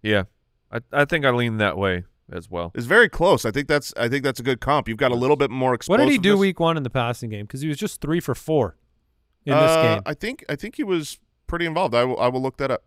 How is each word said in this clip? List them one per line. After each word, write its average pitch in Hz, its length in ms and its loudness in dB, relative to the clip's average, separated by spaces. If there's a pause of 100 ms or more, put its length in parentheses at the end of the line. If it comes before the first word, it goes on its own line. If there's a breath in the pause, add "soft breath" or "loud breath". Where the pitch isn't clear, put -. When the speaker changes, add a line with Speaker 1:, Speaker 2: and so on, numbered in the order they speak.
Speaker 1:
Yeah. 104 220 2 (480)
I, 117 80 -6 (120)
I 143 120 2
think 147 200 -2
I 131 60 6
lean 120 280 0
that 98 180 2
way 92 280 0 (280)
as 85 180 -12
well. 85 240 -6
Speaker 2:
It's 117 120 -6
very 208 220 6
close. - 360 2
I 220 60 0
think 139 180 -4
that's, 147 280 0
I 120 120 -2
think 135 160 -2
that's 135 160 -2
a - 20 -12
good 127 180 -2
comp. 139 280 0
You've 110 100 -6
got 127 140 2
a 120 40 0
little 131 200 2
bit 135 140 0
more 127 260 0 (100)
Speaker 3:
What 190 120 4
did 294 100 4
he 277 100 4
do 196 120 2
Speaker 2:
explosiveness. 202 100 4
Speaker 3:
week 190 200 0
one 165 160 2
in 147 60 -4
the 123 80 -6
passing 120 400 -4
game? 104 160 -10
'Cause 135 140 -12
he 156 80 -4
was 147 80 -4
just - 240 -6
three 160 200 -2
for 135 140 -4
four 139 420 0 (680)
in 143 100 -2
this 156 160 6
Speaker 2:
Uh, 160 120 4 (120)
Speaker 3:
game. 123 120 -4
Speaker 2:
I 147 80 -4
think, 233 340 -8
I 147 80 -4
think 202 200 -12
he 302 80 -4
was 175 340 -4 (280)
pretty 170 200 -4
involved. 160 280 0
I 120 100 4
will, 127 160 -2
I 123 80 2
will 131 140 -2
look 131 160 -6
that 135 120 -2
up. - 160 -4